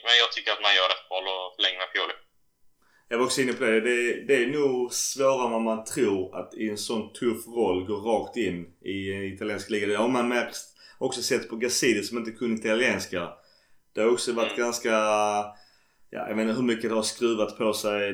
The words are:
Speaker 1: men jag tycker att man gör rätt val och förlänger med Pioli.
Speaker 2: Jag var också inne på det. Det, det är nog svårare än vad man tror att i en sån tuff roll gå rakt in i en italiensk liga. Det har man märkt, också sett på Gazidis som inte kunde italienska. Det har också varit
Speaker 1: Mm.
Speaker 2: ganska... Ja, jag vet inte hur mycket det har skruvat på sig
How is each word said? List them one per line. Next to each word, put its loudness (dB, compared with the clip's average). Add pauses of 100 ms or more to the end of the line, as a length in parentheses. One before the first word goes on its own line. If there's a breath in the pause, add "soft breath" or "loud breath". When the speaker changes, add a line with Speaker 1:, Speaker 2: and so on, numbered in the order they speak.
Speaker 1:
men 6
jag 2
tycker -4
att -2
man 4
gör 4
rätt -4
val -4
och -8
förlänger -2
med -6
Pioli. -2 (960)
Speaker 2:
Jag -2
var 2
också 0
inne 0
på -4
det. 4
Det, 0
det 6
är 2
nog 2
svårare 0
än 0
vad 0
man -2
tror 0
att -12
i -4
en -6
sån -4
tuff -2
roll 2
gå -2 (160)
rakt 0
in -2 (280)
i -6
en -6
italiensk -8
liga. 0
Det 2
har 2
man 2
märkt, -2 (420 soft breath)
också -4
sett 0
på -8
Gazidis 0
som -6
inte -6
kunde -2
italienska. 0 (640 soft breath)
Det 0
har 6
också -2
varit 0
Speaker 1:
Mm. -2
Speaker 2:
ganska... -2 (1200 soft breath)
Ja, -8
jag -4
vet 0
inte 0
hur 0
mycket -2
det 0
har 2
skruvat 0
på 2
sig 0